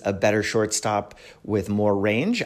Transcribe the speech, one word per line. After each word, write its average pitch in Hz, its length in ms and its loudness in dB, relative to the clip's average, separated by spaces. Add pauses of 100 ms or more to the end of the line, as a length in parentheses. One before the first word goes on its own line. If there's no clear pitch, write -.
a 101 80 0
better 104 300 2
shortstop 107 720 -2 (280)
with 101 260 -2
more 104 280 2
range? 123 480 0